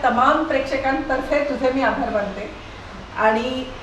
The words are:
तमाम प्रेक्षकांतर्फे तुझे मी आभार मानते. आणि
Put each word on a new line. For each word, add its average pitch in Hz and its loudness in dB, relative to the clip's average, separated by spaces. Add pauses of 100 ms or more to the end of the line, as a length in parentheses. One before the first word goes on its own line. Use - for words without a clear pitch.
तमाम 262 4
प्रेक्षकांतर्फे 277 0
तुझे 262 0
मी 269 0
आभार 226 0
मानते. 202 -4 (680)
आणि 240 2 (180)